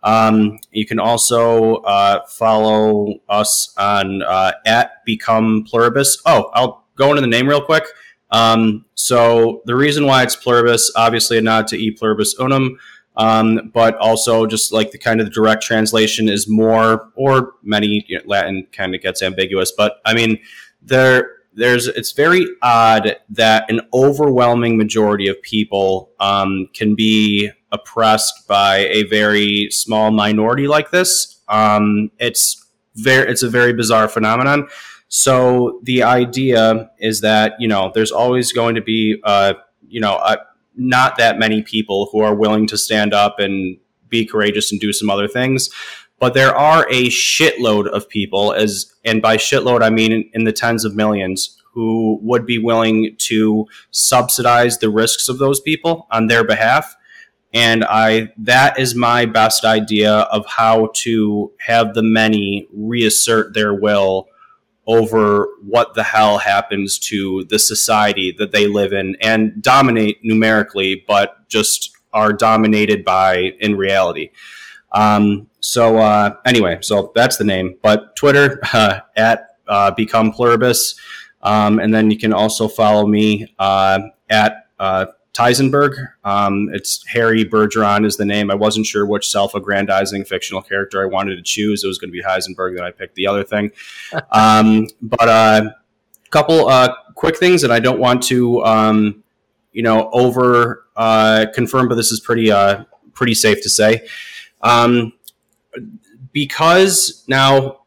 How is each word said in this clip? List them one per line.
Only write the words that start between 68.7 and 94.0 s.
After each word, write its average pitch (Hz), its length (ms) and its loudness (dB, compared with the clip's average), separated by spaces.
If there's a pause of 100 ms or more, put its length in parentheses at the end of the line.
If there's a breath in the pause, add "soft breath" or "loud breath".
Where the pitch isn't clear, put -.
in 95 280 -6
and 110 400 -2
dominate 123 600 2
numerically, 107 840 0
but 101 400 -2
just - 420 -4 (220)
are 107 200 0
dominated 107 720 2
by 92 540 0
in 107 180 -2
reality. 95 540 -2 (600 loud breath)
Um, 104 560 0 (120)
so, 113 380 2
uh, 104 460 2
anyway, 101 380 0
so 101 320 -2
that's 127 220 0
the 104 80 -4
name, 92 380 -4
but 107 340 0
Twitter, 143 500 2
<laughs> - 60 -6
uh, 104 280 0 (160)
at, 110 400 0 (100)
uh, 101 240 0
Become 110 420 -2
Pluribus. 120 600 0 (480 loud breath)
Um, 104 380 2
and 107 120 0
then 110 180 2
you 107 80 0
can 110 140 -2
also 107 360 -2
follow 107 380 2
me, 107 520 0
uh, 95 400 0 (320)
at, 107 360 0 (120)
uh, 95 280 -2 (280)
Heisenberg. 135 600 0 (300)
Um, 101 480 -2
it's - 360 -10
Harry 113 360 0
Bergeron 107 640 0
is 101 100 -2
the 104 80 -4
name. 101 260 -2
I 98 40 0
wasn't 107 320 -2
sure 104 180 -2
which 104 240 -4
self-aggrandizing 98 960 -4
fictional 95 380 -10
character 98 400 -6
I - 20 -2
wanted 95 320 -6
to 87 60 -18
choose. 104 420 -4
It 98 40 -4
was 92 100 -8
gonna 90 120 -2
be 87 120 -8
Heisenberg, 92 520 -6
then 90 120 -10
I 90 40 -10
picked - 260 -18
the 92 100 -4
other 101 180 -2
thing. 104 260 -4 (420 loud breath)